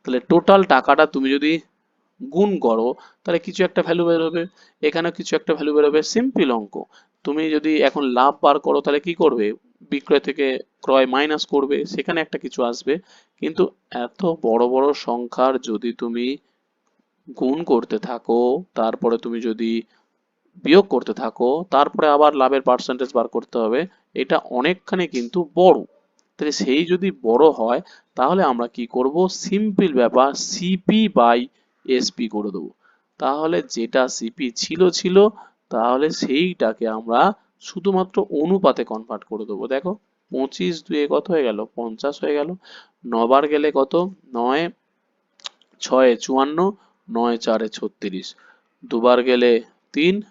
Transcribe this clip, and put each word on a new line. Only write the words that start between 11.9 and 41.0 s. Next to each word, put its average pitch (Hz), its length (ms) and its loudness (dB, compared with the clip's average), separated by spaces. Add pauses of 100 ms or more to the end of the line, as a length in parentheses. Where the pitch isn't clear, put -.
সেখানে 165 320 -4
একটা - 180 -10
কিছু 135 160 -10 (100)
আসবে, 120 240 -4 (480)
কিন্তু 160 220 -2 (420)
এত - 160 -12 (240)
বড় 117 180 4 (100)
বড় 135 140 2 (180)
সংখ্যার 123 480 -2 (160)
যদি 113 220 -4 (100)
তুমি 120 240 -4 (1120)
গুণ 131 180 0 (140)
করতে 117 260 0 (100)
থাকো, 117 340 -2 (380)
তারপরে 117 440 -2
তুমি 117 240 -8
যদি 113 240 -4 (920)
বিয়োগ 180 300 6
করতে 117 280 -4
থাকো, 120 280 -2 (240)
তারপরে 147 420 2
আবার 147 160 6 (100)
লাভের 139 280 2
পার্সেন্টেজ 123 480 -2
বার 117 180 0
করতে 120 280 -6
হবে, 117 180 0 (400)
এটা 147 160 -2 (200)
অনেকখানি 180 480 -2 (100)
কিন্তু 120 240 -4 (200)
বড়। 170 200 6 (560)
তাহলে 151 260 -4
সেই 147 300 0
যদি 185 180 -2 (180)
বড় 123 180 4 (140)
হয় 120 220 -2 (380)
তাহলে 170 220 2 (100)
আমরা 120 240 -4
কি 120 100 -8 (100)
করব, 135 200 0 (280)
সিম্পল 196 480 0 (100)
ব্যাপার 123 280 4 (200)
সিপি 185 520 0 (160)
by 117 220 4 (460)
এসপি 123 400 -2 (100)
করে 104 200 -6
দেবো, 80 160 -10 (480)
তাহলে 156 380 -2 (180)
যেটা 120 280 0 (120)
সিপি 120 320 -8 (140)
ছিল 165 200 -4 (180)
ছিল, 185 180 2 (560)
তাহলে 123 340 2 (140)
সেইটাকে 135 640 -2 (120)
আমরা 117 240 0 (480)
শুধুমাত্র 185 480 -2 (240)
অনুপাতে 165 500 2
কনভার্ট 110 400 -10
করে 110 180 -8
দেবো। 104 140 -8 (100)
দেখো 156 180 -4 (400)
পঁচিশ 151 420 -4 (120)
দুয়ে 147 280 -2